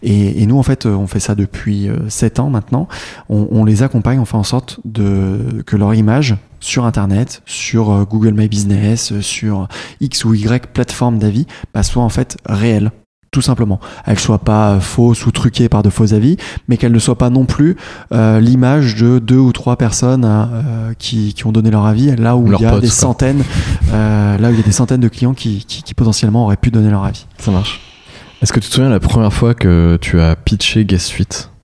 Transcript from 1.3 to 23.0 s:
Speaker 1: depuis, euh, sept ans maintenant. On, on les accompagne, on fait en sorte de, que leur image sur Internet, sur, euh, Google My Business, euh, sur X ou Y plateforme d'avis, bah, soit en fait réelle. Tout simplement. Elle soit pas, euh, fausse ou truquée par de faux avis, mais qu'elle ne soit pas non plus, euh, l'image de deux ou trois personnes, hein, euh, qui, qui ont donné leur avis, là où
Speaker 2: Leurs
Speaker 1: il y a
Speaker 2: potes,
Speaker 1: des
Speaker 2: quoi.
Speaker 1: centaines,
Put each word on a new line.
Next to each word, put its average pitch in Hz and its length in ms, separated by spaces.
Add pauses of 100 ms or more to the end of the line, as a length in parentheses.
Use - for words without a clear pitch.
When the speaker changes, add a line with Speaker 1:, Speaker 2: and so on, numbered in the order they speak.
Speaker 1:
depuis, 101 520
euh, 107 220
sept - 300
ans 143 100
maintenant. 123 380 (420)
On, 104 220
on 110 120
les 107 200
accompagne, 127 360
on 120 60
fait 107 100
en 107 80
sorte - 400
de, 107 840
que 107 120
leur 101 160
image 113 420 (240)
sur - 260
Internet, 107 600
sur, - 460
euh, 101 120
Google 110 300
My 107 160
Business, 104 640
euh, 104 80
sur 101 460 (340)
X - 240
ou 113 80
Y 110 340
plateforme 120 500
d'avis, 107 280 (280)
bah, 107 100
soit 123 200
en 117 60
fait - 260 (100)
réelle. 107 460 (420)
Tout 139 80
simplement. 113 380 (260)
Elle 143 140
soit 107 200
pas, 107 320
euh, 98 100
fausse 120 440
ou 113 60
truquée 120 380
par 104 140
de 101 60
faux 104 240
avis, 117 220 (320)
mais 127 80
qu'elle 117 160
ne 117 80
soit 117 180
pas 123 120
non 131 160
plus, 156 320 (340)
euh, 110 300
l'image 127 540
de 120 240
deux 117 180
ou 131 160
trois 123 240
personnes, 123 480
hein, 110 260
euh, 113 480
qui, 104 340
qui - 140
ont 110 60
donné 110 180
leur 104 140
avis, 120 320
là 113 180
où 120 140
Speaker 2:
Leurs 98 100
Speaker 1:
il 113 40
y 113 40
a 110 40
Speaker 2:
potes, 104 100
Speaker 1:
des 120 60
Speaker 2:
quoi. 113 100
Speaker 1:
centaines, 131 440 (520)